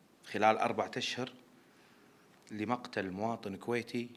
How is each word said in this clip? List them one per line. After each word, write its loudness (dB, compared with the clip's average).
خلال 6
أربعة 2
أشهر -4
لمقتل -2
مواطن -4
كويتي -2